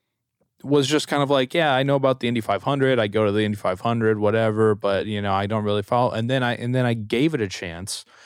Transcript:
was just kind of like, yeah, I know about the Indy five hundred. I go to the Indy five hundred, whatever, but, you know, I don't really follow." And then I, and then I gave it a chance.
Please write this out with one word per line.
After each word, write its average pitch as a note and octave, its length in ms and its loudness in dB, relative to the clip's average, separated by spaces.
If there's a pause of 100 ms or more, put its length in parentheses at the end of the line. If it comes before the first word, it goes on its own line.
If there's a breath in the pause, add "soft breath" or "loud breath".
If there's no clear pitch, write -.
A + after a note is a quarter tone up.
(640)
was C#3 240 2
just D3 180 0
kind C#3+ 160 0
of C3+ 80 0
like, C3+ 240 0
yeah, D#3+ 180 2
I B2+ 120 2
know C#3 100 2
about C3+ 260 2
the B2+ 80 -2
Indy A#2+ 120 0
five G2+ 240 -2
hundred. C3 340 2
I A2 80 2
go G#2+ 200 0
to G2+ 40 2
the G#2+ 140 2
Indy G#2 120 -2
five F#2 240 -4
hundred, A2+ 380 0
whatever, A2 560 2
but, G2 320 0
you G#2+ 160 -4
know, G2+ 120 -2
I G2+ 120 0
don't G#2+ 180 -2
really G#2 180 0
follow." B2 300 0
And A2+ 180 -4
then C3 120 0
I, A#2+ 120 0
and A#2+ 200 -4
then B2+ 120 2
I A#2+ 80 0
gave A#2 400 0
it B2+ 80 -2
a G2+ 60 -2
chance. F2+ 580 -10 (200 loud breath)